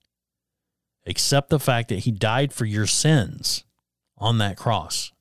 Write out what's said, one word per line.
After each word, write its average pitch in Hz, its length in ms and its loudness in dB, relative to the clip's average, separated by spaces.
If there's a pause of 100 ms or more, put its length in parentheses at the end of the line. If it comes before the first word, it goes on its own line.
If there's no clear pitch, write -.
(1080)
Accept - 420 0
the 151 100 2
fact 117 300 0
that 98 100 -2
he 117 120 0
died 113 420 0
for 117 120 -4
your 107 200 0
sins - 760 0 (540)
on 113 200 2
that 101 200 0
cross 92 640 -2